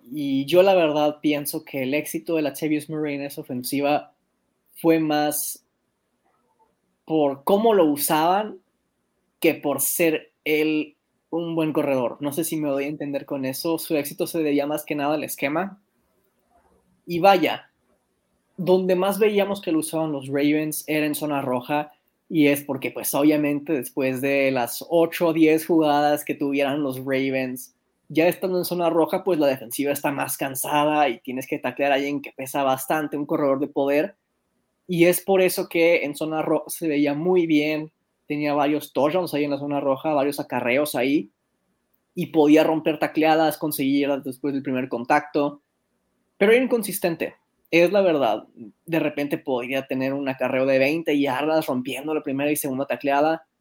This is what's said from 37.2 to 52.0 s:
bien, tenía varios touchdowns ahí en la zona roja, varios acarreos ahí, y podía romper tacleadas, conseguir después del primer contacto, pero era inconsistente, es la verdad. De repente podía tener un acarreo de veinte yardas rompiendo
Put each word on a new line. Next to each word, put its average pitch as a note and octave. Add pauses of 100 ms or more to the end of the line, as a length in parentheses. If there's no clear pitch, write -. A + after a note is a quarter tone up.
bien, D#3 (340)
tenía D3
varios D3
touchdowns D3+
ahí D3
en D3
la C#3
zona C#3+
roja, C#3+
varios C#3+
acarreos A#2+
ahí, C#3 (840)
y E3+
podía D#3
romper D#3+
tacleadas, D#3
conseguir C#3+ (120)
después C#3
del C3+
primer C3
contacto, C#3+ (800)
pero G3+
era B3+
inconsistente, F#3 (340)
es E3+
la G3+
verdad. C#3 (400)
De E3+
repente D#3
podía C3
tener C3
un C#3
acarreo C3
de C3+
veinte D3+
yardas C#3+
rompiendo C3+